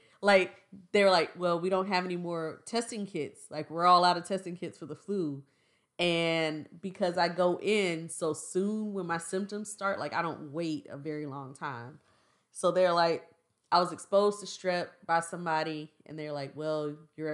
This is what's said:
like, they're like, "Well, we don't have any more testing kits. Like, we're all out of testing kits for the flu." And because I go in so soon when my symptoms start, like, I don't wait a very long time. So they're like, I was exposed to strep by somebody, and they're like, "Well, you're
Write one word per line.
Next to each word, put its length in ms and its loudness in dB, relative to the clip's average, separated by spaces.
like, 320 6
they're 200 6
like, 260 4
"Well, 220 0
we 100 0
don't 180 0
have 180 0
any 120 -4
more 480 -6
testing 400 -4
kits. 440 -8
Like, 200 -8
we're 160 0
all 180 10
out 140 6
of 80 -8
testing 320 -6
kits 200 -10
for 100 -14
the 80 -10
flu." 480 -4
And 680 2
because 360 -2
I 100 4
go 320 2
in 500 0
so 240 -2
soon 600 -2
when 140 -4
my 100 -2
symptoms 540 -6
start, 280 -4
like, 140 -6
I 80 -2
don't 300 -6
wait 400 -4
a 60 -12
very 280 -8
long 300 -10
time. 440 -10
So 200 0
they're 220 4
like, 300 2
I 80 6
was 120 0
exposed 500 2
to 40 -12
strep 420 -4
by 140 4
somebody, 680 -4
and 120 -12
they're 160 -8
like, 220 -6
"Well, 400 -4
you're 180 -6